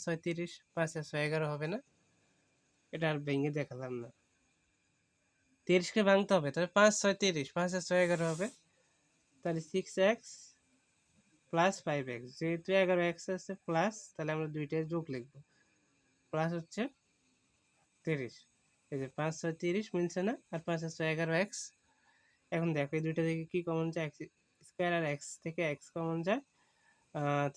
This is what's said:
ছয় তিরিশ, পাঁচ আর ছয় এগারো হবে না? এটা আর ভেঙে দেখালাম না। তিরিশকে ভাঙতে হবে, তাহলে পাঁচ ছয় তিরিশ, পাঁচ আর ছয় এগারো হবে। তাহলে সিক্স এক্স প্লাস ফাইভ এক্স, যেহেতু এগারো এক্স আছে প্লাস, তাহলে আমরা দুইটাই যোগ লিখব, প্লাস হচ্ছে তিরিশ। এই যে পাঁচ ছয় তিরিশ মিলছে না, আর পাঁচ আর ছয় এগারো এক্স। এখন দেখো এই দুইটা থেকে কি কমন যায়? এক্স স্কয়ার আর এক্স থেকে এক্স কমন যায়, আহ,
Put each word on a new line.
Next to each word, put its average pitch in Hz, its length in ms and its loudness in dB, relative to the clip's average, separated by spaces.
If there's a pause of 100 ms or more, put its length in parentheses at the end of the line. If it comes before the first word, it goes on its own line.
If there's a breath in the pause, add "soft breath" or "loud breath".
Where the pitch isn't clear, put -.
ছয় 165 220 -2
তিরিশ, 170 260 -4 (240)
পাঁচ 160 240 0
আর 151 100 -6
ছয় 151 180 -2
এগারো 156 260 0
হবে 147 200 -4
না? 240 60 -4 (1120)
এটা 160 180 -2
আর 151 60 -2 (100)
ভেঙে 139 320 2
দেখালাম 127 340 -6 (100)
না। 117 60 -12 (1600)
তিরিশকে 180 420 2
ভাঙতে 202 280 6
হবে, 143 160 0
তাহলে 170 240 -2
পাঁচ 208 240 10
ছয় 196 220 4
তিরিশ, 165 240 0 (100)
পাঁচ 175 200 0
আর 175 100 -4
ছয় 180 180 4
এগারো 170 260 2
হবে। 175 160 -4 (1000 soft breath)
তাহলে 165 160 0 (100)
সিক্স 190 220 -2 (180)
এক্স - 180 -6 (1200)
প্লাস 175 220 4 (120)
ফাইভ 147 180 0 (120)
এক্স, 123 140 -12 (100)
যেহেতু 165 300 -2 (140)
এগারো 180 180 4 (100)
এক্স 165 140 -12 (100)
আছে 185 180 -10 (140)
প্লাস, 175 280 2 (180)
তাহলে 156 220 -4
আমরা 156 200 -2
দুইটাই 151 280 -2 (100)
যোগ 170 100 -2 (100)
লিখব, 123 200 -8 (1000 soft breath)
প্লাস 160 260 0
হচ্ছে 165 240 -6 (1200)
তিরিশ। 135 300 -2 (560)
এই 147 100 -4
যে 131 60 -4 (100)
পাঁচ 160 240 0
ছয় 165 220 -2
তিরিশ 185 220 0 (120)
মিলছে 175 300 0
না, 240 60 0 (200)
আর 160 140 -6
পাঁচ 170 200 0
আর 160 100 -6
ছয় 160 160 0
এগারো 160 200 0 (100)
এক্স। - 160 -6 (960 soft breath)
এখন 170 220 0
দেখো 143 200 0
এই 160 80 0
দুইটা 160 220 0
থেকে 165 240 -2
কি 180 160 0
কমন 165 280 0
যায়? 165 120 -2
এক্স - 120 -12 (500)
স্কয়ার 175 300 0
আর 160 140 0
এক্স 143 140 -8 (160)
থেকে 165 180 -4 (120)
এক্স - 220 -10
কমন 165 220 -2 (100)
যায়, 240 140 2 (760 soft breath)
আহ, 143 420 2